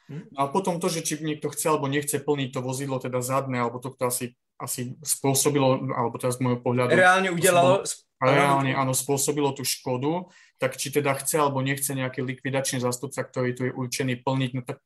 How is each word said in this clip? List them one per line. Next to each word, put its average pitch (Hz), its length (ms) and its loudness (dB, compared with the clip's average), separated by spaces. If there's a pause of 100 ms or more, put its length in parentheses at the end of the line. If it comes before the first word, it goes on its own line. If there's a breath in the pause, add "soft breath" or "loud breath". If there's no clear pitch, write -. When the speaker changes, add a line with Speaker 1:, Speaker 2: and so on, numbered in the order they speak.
Speaker 1:
Mhm. 170 240 -2
Speaker 2:
No - 80 -6
a 139 80 2
potom 185 320 0
to, 185 80 0
že 160 160 -2
či 151 160 -4
niekto 151 320 -4
chce - 160 -2
alebo 151 160 2
nechce 143 320 0
plniť 139 320 0
to 127 160 -6
vozidlo, 131 320 -4
teda 127 240 -4
zadné, 131 400 -2
alebo 120 160 -2
to, 127 160 -10
kto 127 160 -2
asi, 120 180 -4 (300)
asi 131 480 -8
spôsobilo, 135 880 2
alebo 120 240 -2
teraz 123 240 -2
z 127 80 2
môjho 123 160 0
pohľadu 123 320 4
Speaker 1:
Reálne 185 320 6
udelalo 180 560 4
Speaker 2:
spôsobilo, - 80 -6
Speaker 1:
sp-, - 160 -12 (160)
áno. 131 80 6
Speaker 2:
reálne, 139 400 4
áno, 131 240 0
spôsobilo 143 560 0
tú 135 160 -8
škodu, 143 640 -4 (220 soft breath)
tak 131 240 -2
či 139 160 -6
teda 143 240 2
chce - 240 -2
alebo 135 180 0
nechce 139 320 -2
nejaký 131 300 -4
likvidačný 131 560 -4
zástupca, 123 480 -4
ktorý 127 320 -2
tu 131 100 -4
je 131 60 -4
určený 127 480 -4
plniť, 131 320 0
no 127 80 -4
tak 127 240 -12